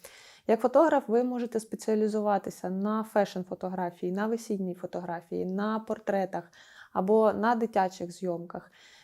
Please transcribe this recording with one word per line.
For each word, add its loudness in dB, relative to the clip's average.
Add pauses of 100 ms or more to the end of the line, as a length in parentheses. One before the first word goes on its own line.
(480)
Як 4
фотограф 4
ви 2
можете -4
спеціалізуватися -2
на -2 (100)
фешн-фотографії, -2
на -2
весільній -4
фотографії, -6
на -2
портретах -4 (420)
або 4
на 2
дитячих 0
зйомках. -6 (320)